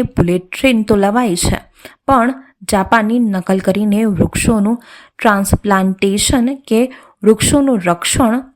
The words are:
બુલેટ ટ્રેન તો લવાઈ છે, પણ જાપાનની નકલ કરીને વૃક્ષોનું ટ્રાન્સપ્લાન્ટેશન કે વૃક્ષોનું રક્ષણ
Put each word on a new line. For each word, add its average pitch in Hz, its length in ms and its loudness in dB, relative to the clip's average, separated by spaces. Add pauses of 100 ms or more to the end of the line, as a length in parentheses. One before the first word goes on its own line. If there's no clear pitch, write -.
(160)
બુલેટ 180 320 0
ટ્રેન 254 360 0
તો 214 120 0
લવાઈ 202 420 0
છે, - 220 -4 (440)
પણ 254 300 2 (380)
જાપાનની 214 560 0
નકલ 190 320 -2
કરીને 202 500 0
વૃક્ષોનું 214 680 0 (360)
ટ્રાન્સપ્લાન્ટેશન 196 1300 0 (180)
કે 226 160 0 (400)
વૃક્ષોનું 240 600 2
રક્ષણ 214 640 -2 (120)